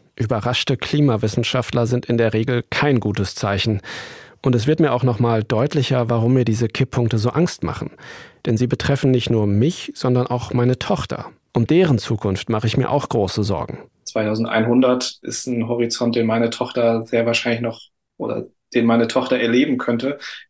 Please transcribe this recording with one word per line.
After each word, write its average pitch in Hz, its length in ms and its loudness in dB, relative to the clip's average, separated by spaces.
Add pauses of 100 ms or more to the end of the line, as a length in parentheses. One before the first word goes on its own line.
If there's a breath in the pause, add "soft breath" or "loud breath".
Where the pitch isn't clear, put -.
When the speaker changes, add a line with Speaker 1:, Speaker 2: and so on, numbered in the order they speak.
(160)
Speaker 1:
Überraschte 117 640 -2
Klimawissenschaftler 120 1080 0
sind 120 200 -2
in 120 100 0
der 113 160 2
Regel 120 380 0
kein 143 280 2
gutes 101 360 -2
Zeichen. 101 480 0 (580 loud breath)
Und 127 140 2
es 113 120 0
wird 156 140 4
mir 147 120 4
auch 123 100 0
nochmal 117 400 2
deutlicher, 123 640 0
warum 117 260 2
mir 123 120 2
diese 113 220 0
Kipppunkte 120 500 0
so 113 120 0
Angst - 320 0
machen. - 280 -6 (560 loud breath)
Denn 113 100 2
sie 120 120 0
betreffen 135 420 0
nicht 123 180 2
nur 107 180 2
mich, 107 480 0
sondern 123 340 0
auch 123 260 -4
meine 123 240 2
Tochter. - 480 -4 (300)
Um 113 120 2
deren 160 300 4
Zukunft - 500 -2
mache 113 180 0
ich 110 100 0
mir 131 140 2
auch - 180 0
große 101 360 0
Sorgen. - 340 -4 (260)
Speaker 2:
Zweitausendeinhundert 113 1200 0
ist - 240 -8
ein 117 220 -4
Horizont, 117 480 -2
den 113 100 2
meine 113 240 0
Tochter 117 560 -2
sehr 117 200 0
wahrscheinlich 117 360 -2
noch, 117 180 -6 (360)
oder 113 300 -6 (280)
den 117 120 2
meine 117 200 4
Tochter 123 320 0
erleben 123 400 2
könnte. 127 400 -4 (320 loud breath)